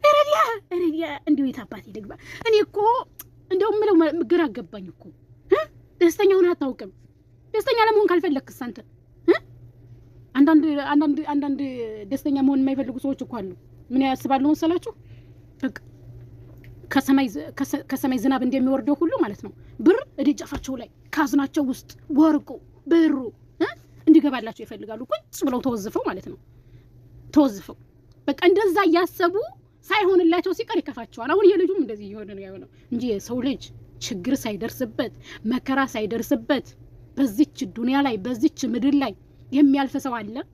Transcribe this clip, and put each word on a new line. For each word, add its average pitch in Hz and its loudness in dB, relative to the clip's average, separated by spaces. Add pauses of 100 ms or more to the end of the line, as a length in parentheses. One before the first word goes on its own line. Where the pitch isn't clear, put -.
ኧረ 587 6
ዲያ፣ 587 2 (300)
ኧረ 359 -2
ዲያ፣ 320 -2 (180)
እንዲሁ 285 2
የት 254 -6
አባቴ 208 -16
ልግባ? 208 -14 (300)
እኔ 453 2
እኮ - 0 (720)
እንደው 381 0
የምለው 427 2
መ-፣ 320 4 (120)
ግራ 339 2
ገባኝ 196 -14
እኮ፣ - -20 (480)
እ? 539 4 (400)
ደስተኛ 370 4
ሆነህ 370 4
አታውቅም። 247 -6 (640)
ደስተኛ 466 0
ለመሆን 427 4
ካልፈለግክስ 339 -2
አንተ፣ 240 -12 (500)
እ? 320 4 (1000)
አንዳንድ፣ 294 6 (220)
አንዳንድ፣ 294 2 (100)
አንዳንድ 285 -4 (460)
ደስተኛ 277 -2
መሆን 269 4
የማይፈልጉ 269 -2
ሰዎች 269 -4
እኮ - -12
አሉ። 190 -8 (400)
ምን 262 2
ያስባሉ 269 0
መሰላችሁ? 330 0 (680)
በቃ - -6 (1120)
ከሰማይ 269 2
ዝ-፣ 285 -10
ከሰ-፣ 277 -6
ከሰማይ 262 -2
ዝናብ 262 0
እንደሚወርደው 269 0
ሁሉ 339 0
ማለት 233 -2
ነው፣ 202 -14 (280)
ብር 339 4 (200)
እደጃፋቸው 277 -4
ላይ 233 -16 (220)
ካዝናቸው 285 0
ውስጥ - -8 (260)
ወርቁ 302 4 (380)
ብሩ፣ 320 4 (460)
እ? 403 0 (400)
እንዲገባላቸው 254 4
ይፈልጋሉ። 214 -14
ቁጭ - -8
ብለው 254 0
ተወዝፈው 233 -4
ማለት 226 -6
ነው፣ - -14 (920)
ተወዝፈው 269 0 (520)
በቃ 285 -4
እንደዛ 392 4
እያሰቡ 349 2 (500)
ሳይሆንላቸው 359 2
ሲቀር 440 -4
ይከፋቸዋል። 240 -8
አሁን 381 4
ይሄ 392 8
ልጁም 370 0
እንደዚህ 214 -6
እየሆነ 208 -14
ነው 196 -14
ያለው 190 -16 (180)
እንጂ 233 -6
የሰው 226 -4
ልጅ 254 -4 (380)
ችግር 220 -4
ሳይደርስበት፣ 226 -6 (320)
መከራ 254 -2
ሳይደርስበት 226 -2 (460)
በዚች 254 0 (120)
ዱንያ 247 -2
ላይ፣ 262 0
በዚች 240 -2
ምድር 240 0
ላይ 262 0 (380)
የሚያልፍ 277 4
ሰው 262 -4
አለ? 214 -10 (180)